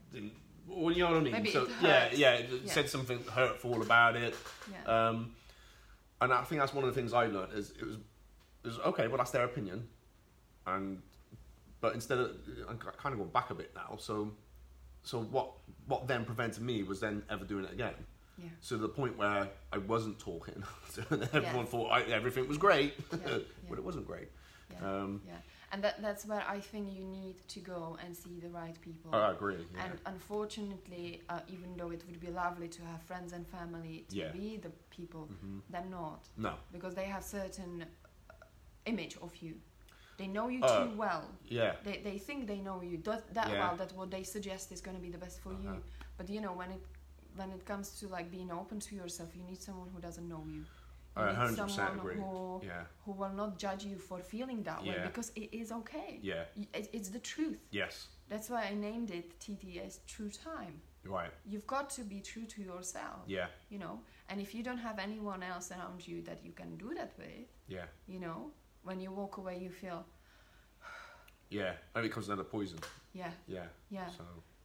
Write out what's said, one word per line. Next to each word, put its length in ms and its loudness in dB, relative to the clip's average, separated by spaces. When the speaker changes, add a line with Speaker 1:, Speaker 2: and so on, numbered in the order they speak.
Speaker 1:
didn't, 220 -8
well, 240 4
you 120 8
know 80 8
what 60 10
I 60 8
mean? 100 6
Speaker 2:
Maybe 180 4
Speaker 1:
So, 140 8
Speaker 2:
it 40 0
Speaker 1:
yeah, 220 12
Speaker 2:
hurts. 120 4
Speaker 1:
yeah, 160 12
it 300 2
Speaker 2:
Yeah. 100 -4
Speaker 1:
said 160 6
something 360 0
hurtful 580 4
about 320 12
it. 200 2
Speaker 2:
Yeah. 380 6
Speaker 1:
Um, 260 0
and 120 8
I 100 8
think 160 2
that's 140 6
one 100 4
of 100 4
the 60 4
things 140 2
I 140 8
learned 260 0
is 180 -2
it 140 -12
was, 100 -4
it 720 -14
was, 120 -4
okay, 280 4
well, 100 2
that's 140 4
their 140 6
opinion. 420 -2
And, 340 0
but 140 6
instead 220 2
of, 140 4
I'm 80 -6
ki-, 100 -8
kind 160 0
of 60 -2
going 120 -2
back 200 4
a 40 -2
bit 180 -8
now. 240 -8
So, 340 -2
so 180 -2
what, 300 0
what 200 0
then 180 2
prevented 360 0
me 220 0
was 160 -2
then 300 -2
ever 160 -4
doing 180 -2
it 80 -6
again. 220 -2
Speaker 2:
Yeah. 120 -10
Speaker 1:
So 180 -2
the 120 2
point 280 0
where 300 4
I 60 0
wasn't 420 2
talking, 420 -6
<laughs> 140 -16
so 200 -6
everyone 320 4
Speaker 2:
Yes. 40 -6
Speaker 1:
thought 220 0
I, 120 10
everything 460 4
was 80 2
great 360 8
<laughs> 100 -10
Speaker 2:
Yeah, 140 -2
yeah. 100 2
Speaker 1:
but 80 -4
it 60 -4
wasn't 220 -4
great. 220 -8
Speaker 2:
Yeah, 160 -4
Speaker 1:
Um, 240 -2
Speaker 2:
yeah. 120 -10
And 120 0
that, 180 2
that's 240 -2
where 220 0
I 120 -2
think 380 -6
you 80 -8
need 300 -8
to 100 -10
go 440 -6
and 120 -8
see 260 -12
the 80 -8
right 320 -8
people. 320 -10
Speaker 1:
Oh, 60 6
I 120 8
agree, 260 0
yeah. 100 -4
Speaker 2:
And 220 -6
unfortunately, 1200 -6
uh, 180 -2
even 300 -10
though 140 -4
it 160 -8
would 120 -12
be 120 -8
lovely 380 0
to 160 -12
have 180 -8
friends 300 -8
and 140 -6
family 600 -8
to 60 -8
Speaker 1:
Yeah. 160 -2
Speaker 2:
be 260 -6
the 140 -8
people, 420 -12
Speaker 1:
Mm-hmm. 280 -10
Speaker 2:
they're 160 -6
not. 420 -8
Speaker 1:
No. 180 -2
Speaker 2:
Because 240 -8
they 100 -2
have 180 -4
certain, 640 -6
uh, 40 -20
image 360 -2
of 160 -10
you. 180 -10
They 100 -4
know 200 0
you 160 2
Speaker 1:
Uh, 220 10
Speaker 2:
too 120 -2
well. 320 0
Speaker 1:
yeah. 360 4
Speaker 2:
They, 160 -2
they 180 -2
think 300 -4
they 120 -2
know 220 -4
you 220 -4
that, 300 -2
that 180 4
Speaker 1:
Yeah. 160 2
Speaker 2:
well 100 2
that 160 -4
what 180 -6
they 120 -4
suggest 480 -6
is 100 -10
gonna 180 -8
be 100 -8
the 100 -8
best 220 -10
for 100 -8
Speaker 1:
Uh-huh. 220 -4
Speaker 2:
you. 100 -6
But, 120 -6
you 120 -2
know, 120 -2
when 180 -4
it, 120 -8
when 160 -6
it 140 -10
comes 340 -6
to, 80 -8
like, 240 -6
being 200 -6
open 300 -6
to 140 -8
yourself, 400 -8
you 80 -12
need 180 -10
someone 320 -10
who 80 -10
doesn't 260 -8
know 200 -6
you. 180 -8
You 60 4
Speaker 1:
I 60 6
Speaker 2:
need 60 2
Speaker 1:
hundred 220 4
percent 140 0
Speaker 2:
someone 280 0
Speaker 1:
agree. 160 -2
Speaker 2:
who, 480 -4
Speaker 1:
Yeah. 200 -6
Speaker 2:
who 100 -6
will 200 -2
not 240 -2
judge 260 -4
you 140 -6
for 220 -8
feeling 440 -4
that 180 -4
way 140 -4
Speaker 1:
Yeah. 120 0
Speaker 2:
because 280 -6
it 180 -6
is 180 -6
okay. 500 -6
Speaker 1:
Yeah. 240 -2
Speaker 2:
Y-, 180 -6
it, 200 -6
it's 160 -6
the 100 -6
truth. 400 -2
Speaker 1:
Yes. 360 -2
Speaker 2:
That's 200 -6
why 160 0
I 100 -2
named 360 -2
it 280 -8
T 160 -8
T 240 -10
S, 280 -10
True 220 -6
Time. 520 -10
Speaker 1:
Right. 280 -2
Speaker 2:
You've 220 -6
got 240 0
to 120 -6
be 180 -8
true 240 -10
to 160 -12
yourself. 640 -8
Speaker 1:
Yeah. 220 0
Speaker 2:
You 100 -8
know? 220 -8
And 100 -4
if 140 -6
you 100 -4
don't 140 -2
have 220 -4
anyone 440 -4
else 280 -6
around 360 -8
you 160 -6
that 220 -10
you 60 -12
can 260 -12
do 160 -8
that 240 -6
with, 300 -12
Speaker 1:
Yeah. 180 -8
Speaker 2:
you 120 -10
know, 320 -6
when 180 -6
you 100 -8
walk 260 -6
away, 220 -6
you 120 -8
feel 340 -8
Speaker 1:
Yeah. 240 0
And 100 2
it 40 2
becomes 180 -4
another 160 0
poison. 360 -2
Speaker 2:
Yeah. 180 -6
Speaker 1:
Yeah. 180 -6
Speaker 2:
Yeah. 200 -6
Speaker 1:
So, 140 -12